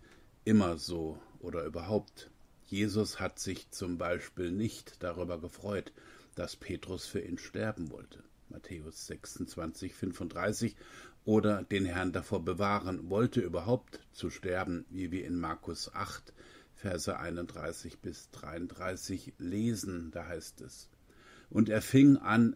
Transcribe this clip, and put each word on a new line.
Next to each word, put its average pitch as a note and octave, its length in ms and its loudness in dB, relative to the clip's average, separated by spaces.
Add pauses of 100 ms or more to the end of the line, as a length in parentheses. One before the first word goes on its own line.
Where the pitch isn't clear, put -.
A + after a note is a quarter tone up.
(440)
immer G2 340 6
so D#2+ 440 -4 (180)
oder E2+ 240 -4
überhaupt. E2 680 -2 (340)
Jesus G2+ 540 0
hat F#2+ 200 -6
sich - 300 -8
zum F2+ 280 -4
Beispiel F2 540 -2
nicht - 520 -4
darüber F2 360 -4
gefreut, F2+ 540 -6 (420)
dass F2 220 -6
Petrus F2+ 480 -8
für - 160 -4
ihn - 160 -6
sterben G#2+ 540 -6
wollte. - 320 -16 (280)
Matthäus - 540 -12
sechsundzwanzig - 880 -8
fünfunddreißig, F#2 800 -2 (480)
oder G#2 380 6
den G2 240 0
Herrn F#2 260 0
davor F2 320 -2
bewahren F#2 680 0
wollte, A#2 300 4
überhaupt F2+ 580 0 (120)
zu - 200 -6
sterben, F2+ 580 -2
wie F2+ 220 -6
wir F2+ 120 -4
in F2 160 -2
Markus E2 540 -6
acht, - 400 -8 (400)
Verse F#2 420 -4
einunddreißig E2 840 -8
bis - 320 -12
dreiunddreißig F2+ 1080 -8
lesen, F#2+ 720 -2
da E2+ 160 -8
heißt E2 360 -10
es: - 280 -18 (640)
"Und A2 180 6
er G#2+ 140 4
fing C#3 340 12
an, A2+ 380 6